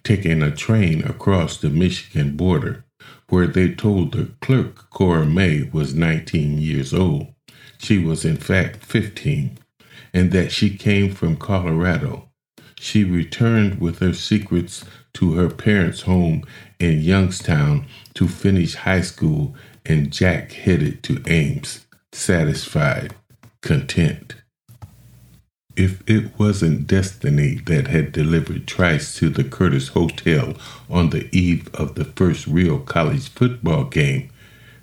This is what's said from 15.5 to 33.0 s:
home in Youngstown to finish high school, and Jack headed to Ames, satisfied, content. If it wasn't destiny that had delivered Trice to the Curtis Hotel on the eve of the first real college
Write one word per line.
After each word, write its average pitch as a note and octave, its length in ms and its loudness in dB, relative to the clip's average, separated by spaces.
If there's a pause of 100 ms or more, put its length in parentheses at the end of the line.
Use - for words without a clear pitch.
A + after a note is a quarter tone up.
home E2+ 420 2 (340)
in D#2+ 220 2
Youngstown D#2+ 840 2 (280)
to F2+ 160 2
finish F#2+ 460 0
high F#2 260 2
school, D2+ 540 -2 (300)
and D2 280 0
Jack F2+ 400 0
headed D2+ 500 0
to - 240 -4
Ames, D2+ 580 0 (280)
satisfied, D2 1000 0 (480)
content. - 720 0 (1400)
If F#2+ 320 0
it G#2+ 300 0
wasn't F#2 500 2
destiny D2 680 0 (100)
that C#2+ 220 0
had D2 240 0
delivered E2 560 -2
Trice E2+ 480 0
to E2 140 0
the C#2+ 160 -2
Curtis C#2 440 0
Hotel D#2+ 640 0 (360)
on E2+ 220 2
the - 240 -4
eve F2+ 380 0
of - 220 -6
the - 80 -4
first - 420 -2
real D#2+ 340 2
college C#2+ 500 -2